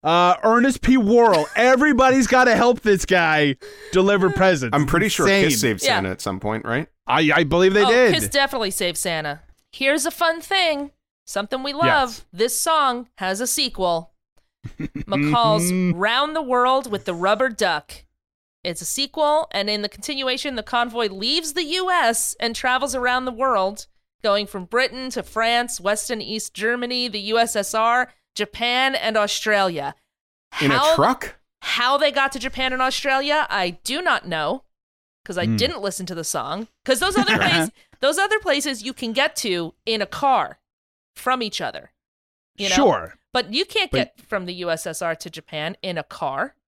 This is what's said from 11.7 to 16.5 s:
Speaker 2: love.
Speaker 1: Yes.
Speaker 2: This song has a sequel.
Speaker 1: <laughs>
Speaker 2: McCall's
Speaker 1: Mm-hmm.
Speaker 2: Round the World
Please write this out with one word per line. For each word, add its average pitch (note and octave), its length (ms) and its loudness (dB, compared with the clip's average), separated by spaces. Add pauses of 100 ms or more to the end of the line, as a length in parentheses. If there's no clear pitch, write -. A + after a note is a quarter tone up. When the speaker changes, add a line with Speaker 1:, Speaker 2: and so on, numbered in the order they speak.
Speaker 2:
love. D4+ 360 2
Speaker 1:
Yes. - 220 -16
Speaker 2:
This A3 280 -2
song C4+ 480 0 (100)
has F#3+ 240 -4
a B3 60 -2
sequel. F#3 640 -2 (540)
Speaker 1:
<laughs> - 140 -16
Speaker 2:
McCall's E3+ 920 0
Speaker 1:
Mm-hmm. F3+ 260 0
Speaker 2:
Round B3+ 380 0
the D#4+ 60 -2
World B3+ 500 0